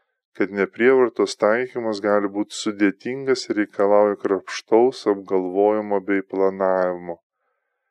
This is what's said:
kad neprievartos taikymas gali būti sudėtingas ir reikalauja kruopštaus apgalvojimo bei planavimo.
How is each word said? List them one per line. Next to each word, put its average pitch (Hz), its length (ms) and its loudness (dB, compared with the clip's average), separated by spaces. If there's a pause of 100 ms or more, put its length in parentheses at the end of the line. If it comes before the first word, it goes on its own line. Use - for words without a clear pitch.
(360)
kad 95 160 -2
neprievartos 113 880 2
taikymas 110 640 -2
gali 104 240 2
būti 101 320 -6
sudėtingas 120 880 -2
ir 107 140 -2
reikalauja 104 580 2
kruopštaus - 880 0
apgalvojimo 101 960 0
bei 98 240 -2
planavimo. 92 920 -2 (680)